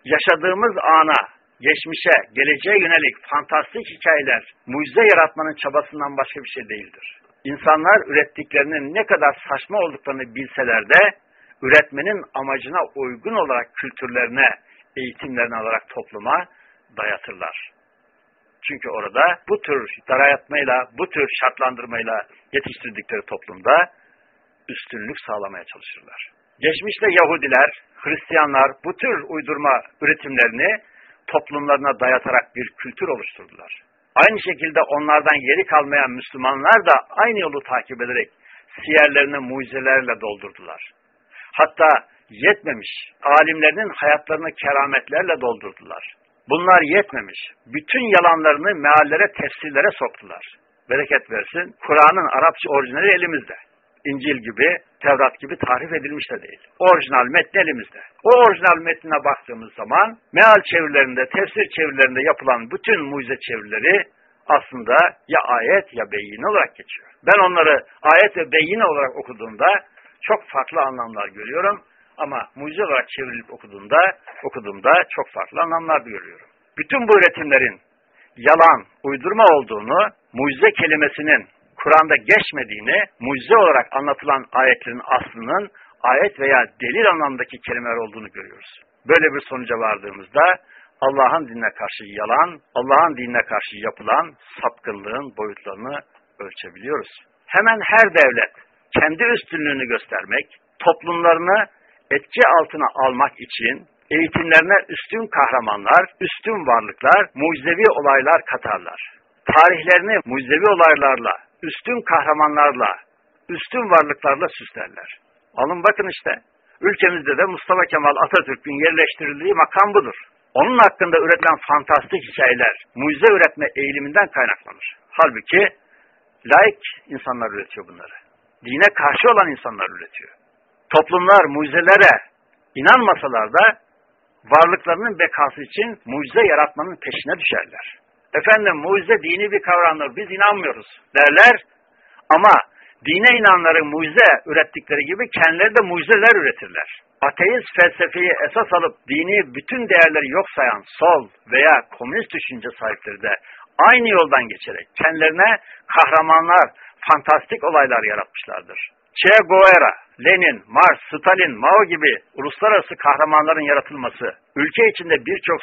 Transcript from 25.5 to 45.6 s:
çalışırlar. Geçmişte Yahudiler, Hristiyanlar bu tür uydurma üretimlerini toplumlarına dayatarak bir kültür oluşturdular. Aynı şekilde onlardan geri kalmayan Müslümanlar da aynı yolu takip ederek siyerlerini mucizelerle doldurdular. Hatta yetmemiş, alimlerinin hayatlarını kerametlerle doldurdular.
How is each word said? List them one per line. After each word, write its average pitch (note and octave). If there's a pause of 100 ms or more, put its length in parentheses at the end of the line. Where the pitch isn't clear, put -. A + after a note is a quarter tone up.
çalışırlar. - (300)
Geçmişte F#3 (140)
Yahudiler, D3 (320)
Hristiyanlar D3 (140)
bu F#3
tür F#3+
uydurma D3 (200)
üretimlerini C#3+ (440)
toplumlarına C#3+
dayatarak B2+
bir A#2+ (100)
kültür C3
oluşturdular. G2+ (420)
Aynı G3+
şekilde D#3+
onlardan D3 (100)
geri E3+
kalmayan C#3+
Müslümanlar C3+
da D#3+ (160)
aynı A3
yolu D3+
takip B2
ederek A#2+ (560)
siyerlerini C#3+
mucizelerle C3
doldurdular. G2 (640)
Hatta - (420)
yetmemiş, B2+ (100)
alimlerinin D#3
hayatlarını D3+
kerametlerle C#3
doldurdular. G2 (360)